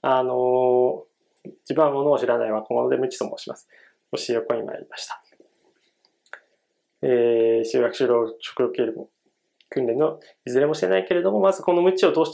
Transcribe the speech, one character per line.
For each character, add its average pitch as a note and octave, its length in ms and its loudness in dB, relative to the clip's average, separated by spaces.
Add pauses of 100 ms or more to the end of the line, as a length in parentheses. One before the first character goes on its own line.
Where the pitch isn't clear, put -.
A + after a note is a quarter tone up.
あ C3 200 2
の B2+ 120 -2
ー、 B2+ 1160 0 (120)
自 - 120 -6
分 D#3 100 4
は C#3+ 80 2
物 C#3 180 0
を C3+ 80 4
知 B2 80 -2
ら A#2+ 120 2
な A2+ 80 -2
い G#2+ 60 -2
若 G#2+ 220 -4
者 A#2+ 140 0
で C3 80 0
ム B2+ 120 -2
チ - 100 -10
と - 60 -4
申 - 180 -10
し - 60 -14
ま A2+ 80 -12
す。 - 120 -20 (440)
教 - 220 -4
え A#2 40 0
を A2 40 -4
請 A#2+ 160 -2
い A2 40 -6
ま - 120 -10
い - 40 -10
り - 100 -16
ま - 80 -18
し - 100 -12
た。 - 160 -14 (1800)
え A#2 600 2
ー、 - 20 -4
修 B2+ 160 -2
学 A#2 140 0
修 C3 140 -2
了、 A#2 320 0
職 - 240 -6
業 B2 60 -2
経 A2+ 220 -4
験 - 140 -12 (640)
訓 C3 160 -2
練 A#2 100 -2
の D#3 220 -2 (260)
い B2 60 -10
ず B2 80 2
れ C#3+ 80 4
も D#3 80 0
し D3+ 60 -6
て F#3 80 0
な F#3+ 100 4
い F#3+ 60 0
け F#3 100 -2
れ F3 80 0
ど F#3+ 80 2
も、 G#3 100 0
ま F#3+ 120 4
ず F#3+ 100 -6
こ F3+ 120 2
の F3 80 2
無 F#3 100 4
知 F#3 120 2
を D#3+ 80 4
ど D#3+ 100 2
う - 120 4